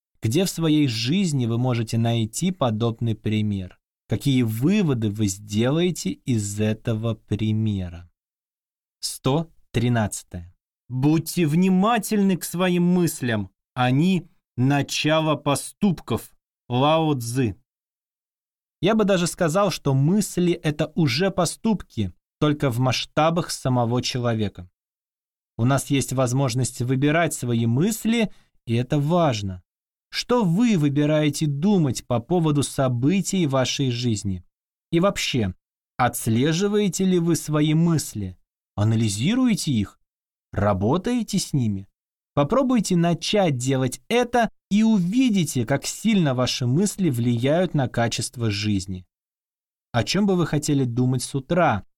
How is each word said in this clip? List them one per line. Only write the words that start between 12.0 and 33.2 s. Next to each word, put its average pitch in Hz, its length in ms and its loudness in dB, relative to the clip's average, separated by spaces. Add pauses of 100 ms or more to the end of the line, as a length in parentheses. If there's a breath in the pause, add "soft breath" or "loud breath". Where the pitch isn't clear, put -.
к - 80 -8
своим 175 400 0
мыслям. 143 680 0 (240)
Они — 143 540 2 (280)
начало 143 800 0
поступков. - 960 -4 (380)
Лао 151 460 2
Цзы. 120 420 -4 (1200)
Я 196 140 2
бы 220 100 2
даже 185 220 2
сказал, 175 460 0
что - 200 -2
мысли — 175 600 2 (100)
это 151 320 -4
уже 165 380 2
поступки, 175 800 -2 (260)
только 147 320 0
в 113 80 -4
масштабах 151 720 0
самого 123 520 -2
человека. 113 680 -4 (840)
У 123 80 0
нас 131 260 0
есть 135 220 0
возможность 127 680 -2
выбирать 143 540 0
свои 117 320 -2
мысли, 220 680 0 (340 soft breath)
и 113 80 -2
это 123 260 0
важно. 131 640 0 (440)
Что - 360 0
вы 196 340 4
выбираете 147 680 2
думать 147 600 0
по 120 140 -2
поводу 156 420 0
событий 143 840 0